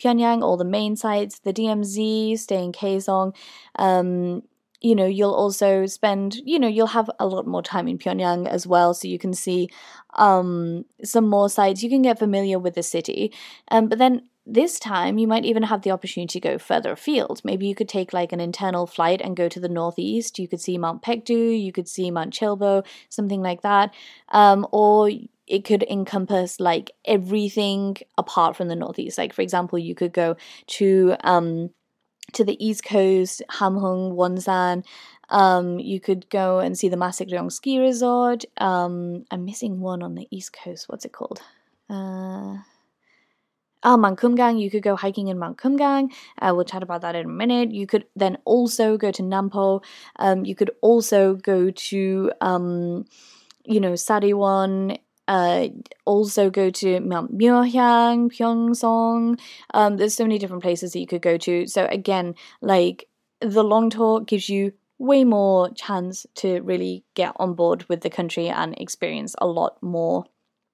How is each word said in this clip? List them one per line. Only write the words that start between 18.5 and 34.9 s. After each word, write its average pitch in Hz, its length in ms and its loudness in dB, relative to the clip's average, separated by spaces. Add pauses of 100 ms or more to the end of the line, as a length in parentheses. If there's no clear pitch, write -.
flight 175 340 0
and 185 140 -8
go 170 140 0
to 175 100 -8
the 180 100 -6
northeast. 175 680 -4
You 180 80 -6
could 175 140 -8
see 180 180 -6
Mount 165 240 -4
Paektu, 233 580 0
you 185 120 -6
could 175 160 -6
see 180 240 -4
Mount 165 200 -4
Chilbo, 202 540 0 (220)
something 196 340 -4
like 180 200 -4
that. 202 300 4 (360)
Um, 202 420 8
or 208 400 6 (380)
it 202 160 -2
could 208 200 2
encompass, 190 760 -4
like, 175 320 0 (120)
everything 196 920 0 (200)
apart 170 380 0
from 180 140 -6
the 170 80 -4
northeast. - 420 -8
Like, - 140 -4
for 190 100 -2
example, 180 380 -2
you 170 160 -8
could 175 160 -4
go 165 240 0 (320)
to, 190 560 4
um, 170 460 2 (640)
to 220 100 2
the 196 200 -4
east 220 200 -4
coast, 190 640 2
Hamhung, 185 640 -2
Wonsan. 180 720 0 (440)